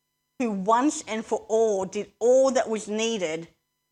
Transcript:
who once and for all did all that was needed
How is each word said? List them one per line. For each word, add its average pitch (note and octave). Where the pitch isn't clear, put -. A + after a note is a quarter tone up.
who A#3
once A3+
and A3
for -
all G#3+
did G3
all C4
that A#3+
was A3
needed G3